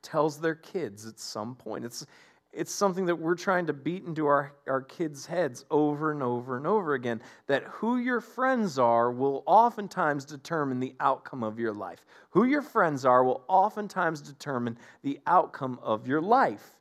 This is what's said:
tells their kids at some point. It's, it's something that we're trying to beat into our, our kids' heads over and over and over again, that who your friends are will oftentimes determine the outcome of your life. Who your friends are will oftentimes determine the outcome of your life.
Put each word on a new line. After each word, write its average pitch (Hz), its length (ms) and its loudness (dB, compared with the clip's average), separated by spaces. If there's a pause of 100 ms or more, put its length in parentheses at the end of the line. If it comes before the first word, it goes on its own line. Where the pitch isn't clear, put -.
tells 151 360 0
their 165 140 -2
kids 113 540 -8
at 107 120 -18
some 110 360 -8
point. 117 300 -10
It's, 123 200 -12 (480)
it's - 180 -8
something 190 360 0
that 170 80 2
we're 160 180 -2
trying 180 320 0
to 151 80 -2
beat 165 300 -6
into 156 240 -2
our, 143 260 2 (140)
our 135 140 -2
kids' 147 440 -8
heads 156 460 -4
over 151 400 2
and 147 100 -4
over 123 360 -4
and 147 100 -6
over 185 260 0
again, 120 260 -2 (280)
that 135 160 2
who 240 340 -2
your 240 240 -2
friends 233 560 -2
are 117 340 4
will 135 360 -2
oftentimes 185 760 2
determine 139 560 -4
the 131 200 -6
outcome 135 440 -2
of 110 140 -4
your 113 160 -2
life. 92 320 -12 (240)
Who 190 140 6
your 277 180 2
friends 156 440 0
are 127 180 8
will 127 240 0
oftentimes 190 760 0
determine 127 560 -6 (240)
the 139 240 -4
outcome 147 560 2
of 117 240 -2
your 143 160 0
life. 196 600 2